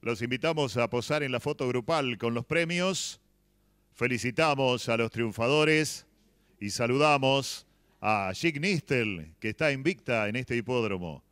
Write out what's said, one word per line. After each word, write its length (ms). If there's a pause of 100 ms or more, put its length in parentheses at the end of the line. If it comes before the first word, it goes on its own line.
Los 180
invitamos 580
a 120
posar 320
en 80
la 80
foto 300
grupal 500
con 160
los 100
premios. 760 (720)
Felicitamos 960
a 80
los 160
triunfadores 960 (500)
y 120
saludamos 960 (320)
a 340
Jig 260
Nistel, 760
que 120
está 200
invicta 580
en 60
este 220
hipódromo. 760